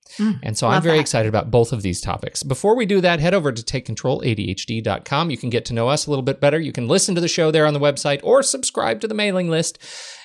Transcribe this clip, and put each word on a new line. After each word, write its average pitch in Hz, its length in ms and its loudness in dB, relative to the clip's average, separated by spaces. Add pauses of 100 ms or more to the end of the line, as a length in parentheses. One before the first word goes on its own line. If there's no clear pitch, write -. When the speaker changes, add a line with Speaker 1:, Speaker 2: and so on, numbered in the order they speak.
(160)
Speaker 1:
Mm, 208 260 0
Speaker 2:
And 107 140 -4
so 127 100 0
I'm 117 80 4
Speaker 1:
love 180 100 2
Speaker 2:
very 165 120 4
Speaker 1:
that. 156 60 4
Speaker 2:
excited 113 260 0
about 107 220 0
both 117 200 4
of 110 120 -4
these 110 180 -2
topics. - 420 -6
Before 147 320 2
we 247 120 0
do 190 160 2
that, 170 180 2
head 175 140 2
over 147 180 0
to 117 100 -8
take 127 220 -6
control 127 400 -2
A 117 100 2
D 101 160 -4
H 95 140 -6
D 110 160 -4
dot 107 240 -2
com. 160 260 0
You - 60 -4
can 123 140 -6
get 110 160 -2
to 123 80 -6
know 113 140 0
us 143 180 0
a 147 40 -6
little 135 120 -2
bit 131 180 -2
better. 143 180 4
You 151 140 -4
can 120 160 -4
listen 185 260 2
to 170 60 0
the 175 80 0
show 160 220 2
there 156 160 4
on 151 80 2
the 143 60 0
website 143 420 0
or 254 200 4
subscribe 226 600 -2
to 220 60 -4
the 214 60 -4
mailing 190 360 0
list 160 280 -2 (460)